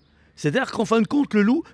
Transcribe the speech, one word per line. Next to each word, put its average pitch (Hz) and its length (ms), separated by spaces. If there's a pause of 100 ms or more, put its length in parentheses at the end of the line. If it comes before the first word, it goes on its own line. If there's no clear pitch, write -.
(360)
C'est-à-dire 185 360
qu'en 220 140
fin 226 160
de 202 60
compte, 277 280
le 208 80
loup 254 180 (120)